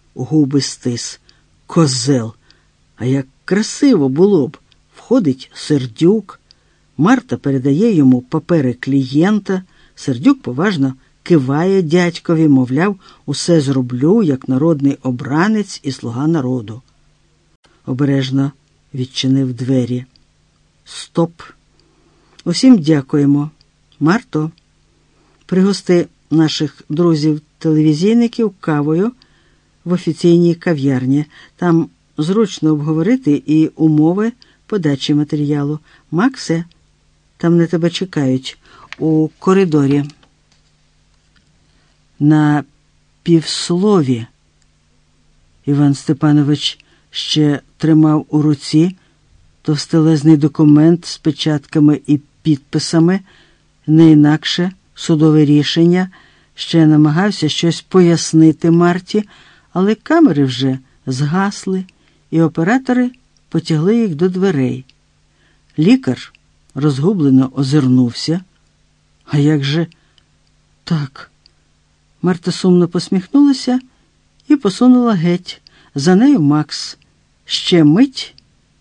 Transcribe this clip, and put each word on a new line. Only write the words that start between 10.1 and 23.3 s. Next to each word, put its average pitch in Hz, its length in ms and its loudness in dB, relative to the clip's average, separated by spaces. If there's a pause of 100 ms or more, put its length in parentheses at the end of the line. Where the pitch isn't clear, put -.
поважно 135 520 -4 (280)
киває 165 600 0
дядькові, 170 680 -2
мовляв, 139 480 0 (300)
усе 160 340 0
зроблю, 131 600 -2
як 139 260 -4
народний 139 540 0
обранець 160 800 -4
і 139 100 -8
слуга 123 340 -8
народу. 127 560 -4 (1040)
Обережно 135 680 -2 (420)
відчинив 131 600 -4
двері. 123 500 -4 (800)
«Стоп! - 580 -8 (1000)
Усім 233 340 4
дякуємо. 143 720 0 (500)